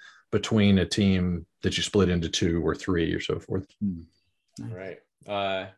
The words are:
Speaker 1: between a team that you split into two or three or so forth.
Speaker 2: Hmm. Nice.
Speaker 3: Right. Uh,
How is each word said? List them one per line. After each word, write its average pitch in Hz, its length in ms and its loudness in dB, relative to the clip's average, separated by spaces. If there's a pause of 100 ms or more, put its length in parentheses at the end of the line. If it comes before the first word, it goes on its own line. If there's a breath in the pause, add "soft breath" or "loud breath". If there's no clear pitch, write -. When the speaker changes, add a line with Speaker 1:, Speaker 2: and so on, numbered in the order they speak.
(300 loud breath)
Speaker 1:
between 101 480 4
a 87 80 2
team 90 600 0 (160)
that 90 140 -2
you 87 60 -2
split 95 260 2
into 85 220 0
two 85 360 0
or 78 80 0
three 85 380 -2
or - 80 -4
so - 180 -4
forth. 95 280 -6 (140)
Speaker 2:
Hmm. 92 200 -4 (580)
Nice. 117 140 -12
Speaker 3:
Right. 92 260 -12 (280)
Uh, 98 400 -2 (120)